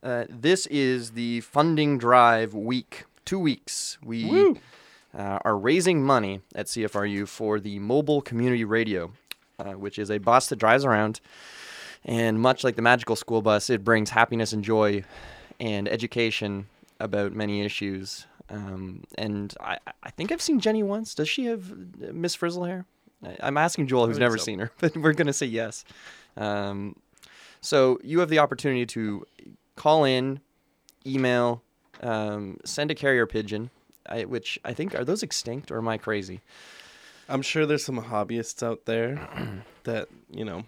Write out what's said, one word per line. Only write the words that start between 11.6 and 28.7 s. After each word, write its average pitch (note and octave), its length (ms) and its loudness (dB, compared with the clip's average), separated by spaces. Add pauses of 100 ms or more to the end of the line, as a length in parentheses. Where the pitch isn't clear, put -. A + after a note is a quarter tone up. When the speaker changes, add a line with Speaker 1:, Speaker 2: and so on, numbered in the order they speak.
Speaker 1:
And A2+ 340 0
much B2+ 240 4
like B2 140 0
the A2+ 60 -2
magical A#2 340 4
school A2+ 260 0
bus, G#2+ 280 2
it A2 120 0
brings G#2+ 280 4
happiness A2+ 420 2
and G#2+ 100 -2
joy G#2 400 2 (560)
and G#2 300 -4
education G#2+ 800 -2 (340)
about G2+ 320 -2
many G2+ 300 -2
issues. G2 640 -6 (220)
Um, F#2+ 540 -12 (160)
and G2+ 420 -4
I, - 160 -6 (280)
I - 60 -12
think G3+ 200 -6
I've E4+ 120 -4
seen C#4 180 2
Jenny G#3+ 240 2
once. G#3 320 -4
Does D#3 120 -2
she B3+ 180 -2
have, G#3 260 -6
uh, - 400 -14
Miss E3+ 240 -4
Frizzle F3 260 -4
hair? F3+ 220 -6 (400)
I, F2+ 180 -14
I'm C#3 140 0
asking D#3 320 2
Joel, B2 160 6
Speaker 2:
I - 20 4
Speaker 1:
who's A2+ 120 0
Speaker 2:
think - 20 4
Speaker 1:
never A#2 180 4
Speaker 2:
so. G#2+ 60 -4
Speaker 1:
seen G2+ 160 -4
her, A#2 140 -4
<laughs> - 40 -20
but E3 180 0
we're D#3 160 4
gonna D3 200 2
say C#3 140 -2
yes. A2+ 380 -6 (520)
Um, G2+ 580 -4 (640)
so C3 440 4
you D#3 160 2
have E3+ 80 2
the D#3 100 2
opportunity C3 480 2